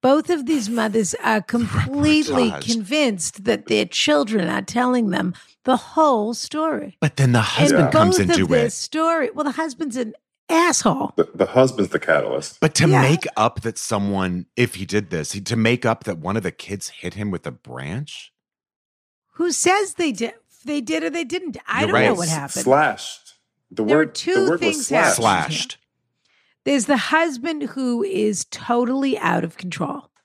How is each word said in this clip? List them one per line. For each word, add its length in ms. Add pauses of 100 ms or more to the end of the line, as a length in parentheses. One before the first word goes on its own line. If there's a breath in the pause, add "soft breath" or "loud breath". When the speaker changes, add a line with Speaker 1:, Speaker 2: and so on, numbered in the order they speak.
Speaker 1:
Both 260
of 180
these 220
mothers 540
are 200
Speaker 2:
<laughs> 0
Speaker 1:
completely 1080
Speaker 2:
Reportage. 220
Speaker 1:
convinced 720
that 240
their 180
children 640
are 140
telling 480
them 220 (320 loud breath)
the 140
whole 560
story. 680
Speaker 2:
But 160
then 160
the 60
Speaker 1:
And 80
Speaker 2:
husband 400
Speaker 3:
Yeah. 40
Speaker 2:
comes 280
Speaker 1:
both 120
Speaker 2:
into 120
Speaker 1:
of 80
their 160
Speaker 2:
it. 60
Speaker 1:
story, 580
well, 140
the 80
husband's 440
an 160 (380)
asshole. 680
Speaker 3:
The, 180
the 120
husband's 460
the 60
catalyst. 640
Speaker 2:
But 160
to 120
Speaker 1:
Yeah. 120
Speaker 2:
make 260 (100)
up 260
that 160
someone, 680 (120)
if 180
he 100
did 240
this, 240
he, 80
to 160
make 300
up 180
that 140
one 180
of 60
the 100
kids 380
hit 240
him 160
with 160
a 40
branch? 840 (1000)
Speaker 1:
Who 200
says 420
they 180
did? 220 (300)
They 160
did 240
or 60
they 120
didn't. 340 (120)
I 140
Speaker 2:
You're 100
Speaker 1:
don't 80
know 80
Speaker 2:
right. 80
Speaker 1:
what 120
happened. 360
Speaker 3:
Slashed. 680 (360)
The 140
Speaker 1:
There 120
are 40
Speaker 3:
word, 160
Speaker 1:
two 180 (120)
Speaker 3:
the 60
word 80
Speaker 1:
things 180
Speaker 3:
was 100
slashed. 300
Speaker 1:
happening 320
here. 80
Speaker 2:
Slashed. 180 (880)
Speaker 1:
There's 220
the 100
husband 680
who 400
is 480
totally 680
out 280
of 140
control. 520 (140)